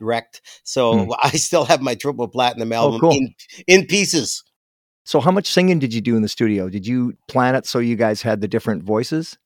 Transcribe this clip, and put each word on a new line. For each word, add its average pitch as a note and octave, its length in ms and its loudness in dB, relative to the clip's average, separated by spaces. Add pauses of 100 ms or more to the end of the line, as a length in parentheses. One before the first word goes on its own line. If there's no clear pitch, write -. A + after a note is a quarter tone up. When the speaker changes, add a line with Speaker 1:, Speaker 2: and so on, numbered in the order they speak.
Speaker 1:
wrecked. A#2 400 -6 (220)
So A2+ 420 2
Speaker 2:
Hmm. A2 120 -6
Speaker 1:
<laughs> - 60 0
I C#3 80 2
still D#3 340 0
have D3 160 2
my B2+ 140 -2
triple B2 320 -4
platinum A#2 460 -2
Speaker 2:
Oh, - 20 -2
Speaker 1:
album A#2 240 2
Speaker 2:
cool. E3 120 4
Speaker 1:
in, C3+ 220 0 (340)
in F#3 180 6
pieces. E3+ 580 -2 (640)
Speaker 2:
So - 140 0
how D3 120 4
much F#3+ 160 0
singing F3+ 320 2
did C3 120 -2
you A#2 100 -4
do A#2 140 0
in A2+ 60 2
the G#2+ 60 2
studio? G2+ 420 0
Did F#2+ 160 -8
you B2 280 -2 (140)
plan B2+ 280 0
it B2+ 100 -4
so - 140 -4
you A#2+ 160 0
guys G#2+ 260 0
had G#2+ 200 -2
the G#2 60 -2
different G#2 360 -4
voices? A#2+ 640 -4